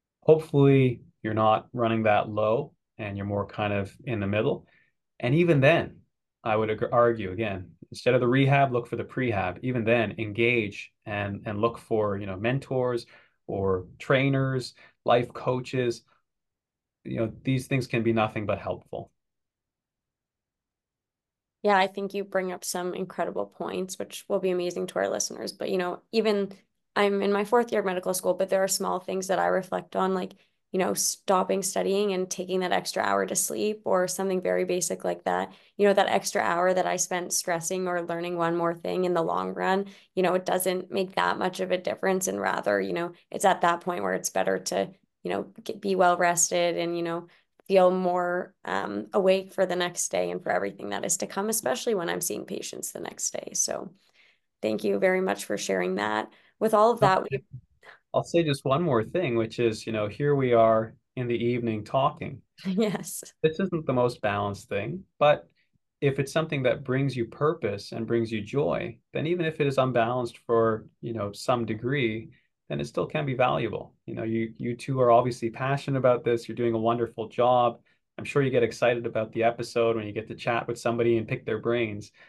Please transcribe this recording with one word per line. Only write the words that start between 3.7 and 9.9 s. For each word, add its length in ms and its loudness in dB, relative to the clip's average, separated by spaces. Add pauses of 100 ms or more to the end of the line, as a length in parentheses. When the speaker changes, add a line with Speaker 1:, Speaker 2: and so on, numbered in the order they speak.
Speaker 1:
of 220 -4 (100)
in 160 -4
the 60 -2
middle. 400 0 (540)
And 140 0
even 260 4
then, 400 4 (440)
I 120 2
would 140 2
ag-, 220 -2
argue 380 4
again, 400 -4 (200)
instead 240 2
of 60 6
the 80 2
rehab, 440 4
look 160 -2
for 80 -8
the 80 -4
prehab. 580 -2
Even 220 -2
then, 340 2